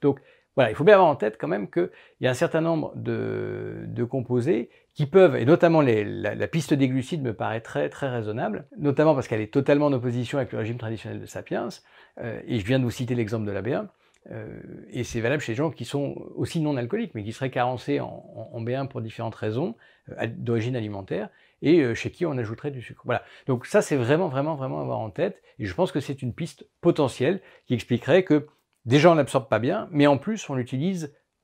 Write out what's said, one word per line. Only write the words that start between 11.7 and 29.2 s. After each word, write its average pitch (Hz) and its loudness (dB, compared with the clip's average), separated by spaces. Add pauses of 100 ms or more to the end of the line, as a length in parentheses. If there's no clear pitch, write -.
euh, 113 -8
et 123 -2
je 92 -6
viens 131 2
de 127 2
vous 117 0
citer 123 -4
l'exemple 110 -2
de 104 -6
la 98 -4
B 101 -6
un, 190 -4 (440)
euh, 110 -14 (300)
et 123 -6
c'est 117 -6
valable 131 0
chez 117 -6
des - -4
gens 151 -2
qui - -12
sont 143 -6 (200)
aussi 143 -4
non 151 0
alcooliques, 156 -4
mais 107 -6
qui 110 -8
seraient 131 -6
carencés 127 -2
en, 117 -6 (280)
en, 113 -14
en 117 -8
B 117 -4
un 135 -4
pour 123 -10
différentes 113 -8
raisons, 127 -4 (320)
euh, - -12
al-, 117 -6
d'origine 117 0
alimentaire, 107 -6 (320)
et, 160 6
euh, 117 2
chez - -6
qui - -4
on 143 -2
ajouterait 113 -6
du 127 -12
sucre. - -18
Voilà. 120 -2 (240)
Donc 127 0
ça, 202 4
c'est 175 0
vraiment, 143 2
vraiment, 147 -2
vraiment 139 -6
à - -6
avoir 123 -4
en 110 -6
tête, 185 -4 (180)
et 104 -6
je 90 -6
pense - 0
que 147 0
c'est 139 -8
une 120 -4
piste - -10 (140)
potentielle 156 2 (260)
qui 123 0
expliquerait 127 2
que 151 2 (360)
déjà 151 6
on 165 8
n'absorbe 135 2